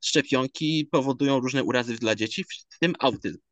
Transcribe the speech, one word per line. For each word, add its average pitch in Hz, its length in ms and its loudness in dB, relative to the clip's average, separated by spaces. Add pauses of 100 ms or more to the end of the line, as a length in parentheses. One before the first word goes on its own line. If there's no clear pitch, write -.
szczepionki 151 880 0
powodują 139 480 2
różne 127 240 0
urazy 120 320 0
dla 110 200 2
dzieci, 110 280 -4
w - 360 -18
tym 170 200 2
autyzm. 104 380 0 (140)